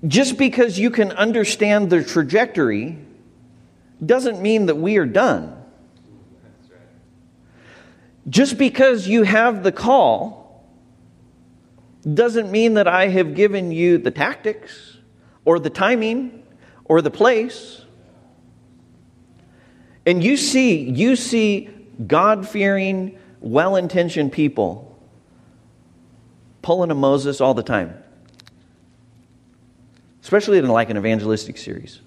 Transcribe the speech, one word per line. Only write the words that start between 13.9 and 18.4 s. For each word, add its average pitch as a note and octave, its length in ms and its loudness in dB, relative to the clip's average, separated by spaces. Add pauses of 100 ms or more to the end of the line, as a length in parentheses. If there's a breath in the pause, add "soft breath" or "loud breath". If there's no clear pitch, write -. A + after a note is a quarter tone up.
the B2+ 140 0
tactics - 880 -8 (480 soft breath)
or E3 120 4
the D#3+ 120 -4
timing A3+ 720 -4 (420 soft breath)
or D#3+ 160 2
the D3 100 -2
place." A#3 680 -2 (2250 soft breath)